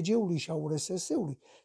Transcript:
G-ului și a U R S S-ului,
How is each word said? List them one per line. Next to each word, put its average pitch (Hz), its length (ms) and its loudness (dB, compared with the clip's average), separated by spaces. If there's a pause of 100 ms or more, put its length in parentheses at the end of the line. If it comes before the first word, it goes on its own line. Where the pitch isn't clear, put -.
G-ului 190 360 2
și 147 140 -4
a - 20 -2
U 151 140 -2
R 151 80 0
S - 200 -4
S-ului, 185 440 -2 (260)